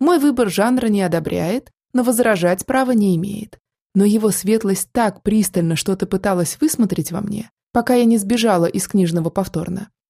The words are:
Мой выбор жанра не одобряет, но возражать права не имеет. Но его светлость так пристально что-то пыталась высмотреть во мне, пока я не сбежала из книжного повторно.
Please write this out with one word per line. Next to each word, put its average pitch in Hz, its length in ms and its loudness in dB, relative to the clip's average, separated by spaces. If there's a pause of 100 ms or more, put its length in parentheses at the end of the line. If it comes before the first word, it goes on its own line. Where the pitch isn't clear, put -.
Мой 330 180 4
выбор 262 320 2
жанра 240 380 0
не 202 140 2
одобряет, 175 680 -4 (220)
но 254 100 0
возражать 220 640 2
права 254 260 0
не 202 240 2
имеет. 202 420 -8 (360)
Но 196 100 4
его 214 260 2
светлость 196 640 -2
так 214 300 -2
пристально 185 540 0
что-то 190 300 -4
пыталась 190 540 -2
высмотреть 226 500 0
во 170 100 -6
мне, 214 300 -8 (220)
пока 240 220 0
я 247 100 4
не 226 140 4
сбежала 202 480 0
из 190 200 -4
книжного 170 440 0
повторно. 175 580 -6 (220)